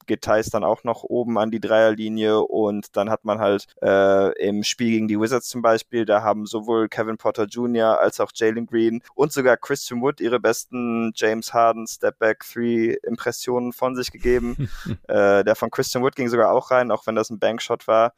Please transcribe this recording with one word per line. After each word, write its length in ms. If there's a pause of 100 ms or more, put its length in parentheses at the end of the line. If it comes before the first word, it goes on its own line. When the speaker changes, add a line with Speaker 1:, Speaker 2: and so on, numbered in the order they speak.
Speaker 1:
geht 160
Theis 280
dann 120
auch 220
noch 180
oben 340
an 140
die 80
Dreierlinie 800
und 580
dann 140
hat 140
man 160
halt, 260 (160)
äh, 480 (100)
im 220
Spiel 280
gegen 180
die 100
Wizards 300
zum 140
Beispiel, 420
da 180
haben 240
sowohl 420
Kevin 280
Porter 320
Junior 500
als 220
auch 120
Jalen 340
Green 360 (140)
und 160
sogar 240
Christian 460
Wood 180
ihre 180
besten 800
James 360
Harden 360
Step 320
Back 280
Three 540
Impressionen 680
von 240
sich 160
gegeben. 560 (160)
Speaker 2:
<laughs> 240
Speaker 1:
Äh, 360
der 120
von 140
Christian 340
Wood 120
ging 120
sogar 240
auch 180
rein, 220
auch 140
wenn 80
das 160
ein 80
Bankshot 500
war. 300